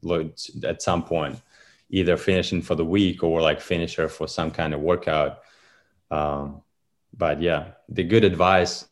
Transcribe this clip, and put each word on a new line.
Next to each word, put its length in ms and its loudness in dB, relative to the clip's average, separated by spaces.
load 320 -2
at 160 -4
some 220 0
point, 360 -4
either 280 2
finishing 440 0
for 140 -2
the 100 0
week 380 2
or, 180 2
like, 200 2
finisher 480 -2
for 180 -8
some 240 -4
kind 220 -4
of 80 -6
workout. 580 0
Um, 500 -4
but 240 0
yeah, 300 -2
the 160 -4
good 220 6
advice 680 4